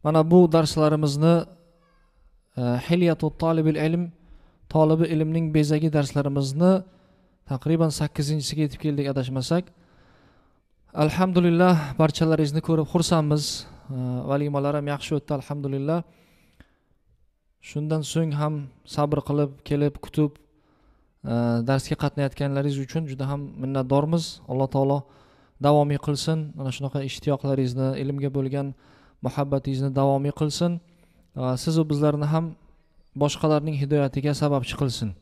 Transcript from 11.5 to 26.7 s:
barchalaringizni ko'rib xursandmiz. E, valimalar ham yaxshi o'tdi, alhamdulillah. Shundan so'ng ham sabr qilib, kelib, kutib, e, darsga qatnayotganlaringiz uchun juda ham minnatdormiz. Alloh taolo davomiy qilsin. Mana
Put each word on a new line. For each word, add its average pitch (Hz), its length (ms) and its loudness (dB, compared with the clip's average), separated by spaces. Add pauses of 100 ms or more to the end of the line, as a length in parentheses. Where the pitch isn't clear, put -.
barchalaringizni 156 640 2
ko'rib 160 320 0
xursandmiz. 151 520 2 (440)
E, 131 80 -8 (340)
valimalar 143 440 -2
ham 143 120 -4
yaxshi 143 280 -6
o'tdi, 143 180 -4
alhamdulillah. 139 680 -4 (1600)
Shundan 151 380 -4
so'ng 160 320 -2
ham 151 200 -2 (320)
sabr 147 360 -2
qilib, 147 300 -2 (120)
kelib, 143 380 0
kutib, 151 300 -2 (920)
e, 127 100 -4 (360)
darsga 135 260 -2
qatnayotganlaringiz 139 840 -2
uchun 160 260 -6
juda 135 220 -8
ham 143 140 -6 (200)
minnatdormiz. 139 640 0 (240)
Alloh 135 200 -2
taolo 139 320 2 (640)
davomiy 147 400 4
qilsin. 156 360 -2 (180)
Mana 135 160 -6